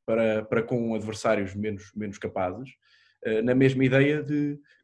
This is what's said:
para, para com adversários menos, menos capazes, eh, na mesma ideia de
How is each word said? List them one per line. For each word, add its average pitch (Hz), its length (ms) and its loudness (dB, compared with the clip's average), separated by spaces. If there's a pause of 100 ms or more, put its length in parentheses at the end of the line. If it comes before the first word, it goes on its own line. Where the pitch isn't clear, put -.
para, 110 400 2
para 113 160 0
com 113 360 -2
adversários 104 580 -2
menos, 104 400 -8
menos 104 240 -8
capazes, 107 520 -6 (540)
eh, 110 160 0
na 123 140 2
mesma 135 300 4
ideia 139 360 4
de 147 380 -4 (240)